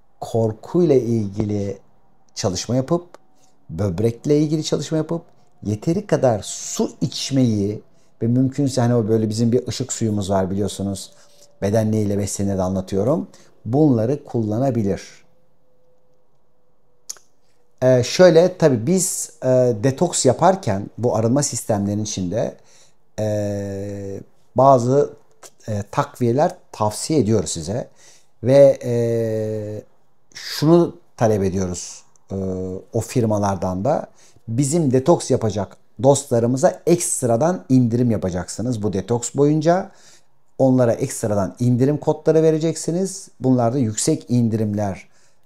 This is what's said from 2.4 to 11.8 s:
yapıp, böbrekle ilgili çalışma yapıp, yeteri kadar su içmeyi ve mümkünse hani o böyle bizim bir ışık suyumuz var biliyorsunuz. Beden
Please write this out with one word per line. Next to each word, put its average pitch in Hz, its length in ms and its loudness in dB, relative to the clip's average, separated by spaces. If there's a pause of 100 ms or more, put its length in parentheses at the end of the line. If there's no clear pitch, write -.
yapıp, 170 300 -2 (640)
böbrekle 107 680 -2
ilgili 151 260 0
çalışma 151 320 -4
yapıp, 156 260 -4 (400)
yeteri 135 440 -4
kadar 127 380 2
su - 460 -6 (100)
içmeyi 113 840 -2 (400)
ve 117 40 -2
mümkünse 131 540 0
hani 120 140 2
o 117 140 0
böyle 110 200 2
bizim 113 240 0
bir - 160 0
ışık 120 240 -8
suyumuz 104 380 -4
var 95 200 0
biliyorsunuz. 98 640 -6 (500)
Beden 107 300 0